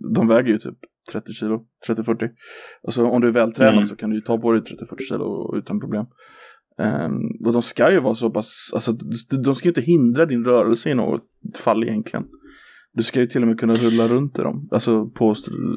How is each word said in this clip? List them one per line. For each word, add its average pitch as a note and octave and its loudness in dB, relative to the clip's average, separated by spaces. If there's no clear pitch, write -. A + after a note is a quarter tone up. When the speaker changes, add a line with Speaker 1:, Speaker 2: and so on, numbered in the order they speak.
Speaker 1:
de A2+ 4
väger B2 4
ju G2+ 0
typ - -10
trettio - -10
kilo, A2 -4
trettio, A2 -2
fyrtio. A#2 -2
Alltså, A#2+ 0
om A#2+ 2
du A#2+ 4
är A#2 4
vältränad A#2 4
Speaker 2:
Mm. G#2 4
Speaker 1:
så G#2 -10
kan A2 -6
du A2 -2
ju A2 -6
ta A#2 -2
på A2+ 2
dig A2 2
trettio, - -14
fyrtio - -12
kilo G2 -6
utan G#2 -6
problem. A2 -6
Ehm, E2 -4
och A#2 4
de A#2+ 2
ska - 2
ju F#3+ 4
vara B2+ 0
så A#2 -2
pass, - -8
alltså, A2+ -2
de, B2 -6
de C3+ 2
ska C3 -6
ju F3 4
inte E3+ 0
hindra C#3 4
din A#2+ -4
rörelse A#2 2
i C#3+ 0
något E2+ -2
fall A2+ 0
egentligen. A2 -4
Du A#2 -2
ska B2+ 0
ju B2 4
till B2 -2
och A#2 4
med A2+ 0
kunna A2+ 2
rulla A#2 4
runt C3 0
i - -2
dem. - -6
Alltså, A2 2
på A2 2
st-, - -8